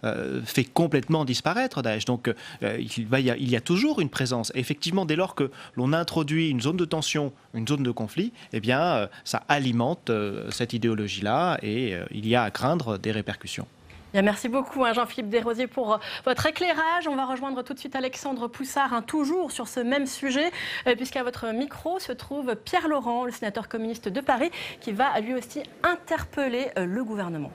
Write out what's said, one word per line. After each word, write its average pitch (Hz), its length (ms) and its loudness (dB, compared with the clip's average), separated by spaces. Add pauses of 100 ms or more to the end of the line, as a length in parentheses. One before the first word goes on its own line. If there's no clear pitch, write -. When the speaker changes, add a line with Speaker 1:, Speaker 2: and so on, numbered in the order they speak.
Speaker 1:
euh, 117 400 -2
fait 123 200 2
complètement 156 600 2
disparaître 156 560 0
Daesh. 110 240 0
Donc, 120 220 0 (360)
euh, 110 140 0 (200)
il 113 100 -4
va 127 120 4
y 127 100 4
a, 120 80 2
il 135 120 -2
y 123 60 4
a 113 60 2
toujours 233 400 2
une 143 80 2
présence. 120 460 -2
Et 131 40 0
effectivement, 165 460 0
dès 151 100 2
lors 180 200 0
que 135 160 2 (240)
l'on 131 180 2
introduit 160 560 2
une 123 120 2
zone 156 160 2
de 175 80 2
tension, 151 480 0 (200)
une 113 140 -4
zone 143 160 2
de 123 80 2
conflit, 117 400 -2 (220)
eh 113 60 0
bien, 123 220 4
euh, 135 260 4 (160)
ça - 240 -2
alimente, 135 600 2
euh, 107 420 0
cette 120 220 -2
idéologie-là 110 880 2
et, 107 320 -2
euh, 87 180 -4
il 107 160 -4
y 113 80 6
a 123 80 6
à 104 80 0
craindre 127 460 0
des 101 140 -2
répercussions. - 560 -6 (460)
Speaker 2:
Bien, 196 80 6
merci 202 260 2
beaucoup, 269 380 0
hein, 226 80 4
Jean-Philippe 233 360 -2
Desrosiers, 233 380 0
pour, 220 260 0
euh, 214 40 2 (260)
votre 254 220 2
éclairage. 330 640 2
On 277 100 0
va 269 80 0
rejoindre 254 380 -4
tout 277 100 -8
de 269 60 -10
suite 269 180 -8
Alexandre 254 500 -4
Poussard, 262 460 -2
hein, 233 80 0
toujours 302 500 0
sur 226 160 -6
ce - 140 -4
même 269 240 2
sujet, 277 460 0 (360)
euh, 240 80 6
puisqu'à 262 280 -4
votre 240 280 -4
micro 294 480 -2
se 269 140 -6
trouve 254 420 -4
Pierre 339 320 0
Laurent, 247 380 0
le 240 80 -4
sénateur 208 340 -4
communiste 226 400 -4
de 208 140 -2
Paris, 277 300 2 (280)
qui 220 140 -6
va 247 260 4
lui 226 140 -2
aussi 254 300 -6 (200)
interpeller, 285 840 0 (100)
euh, 185 80 0
le 202 180 -2
gouvernement. 175 520 -4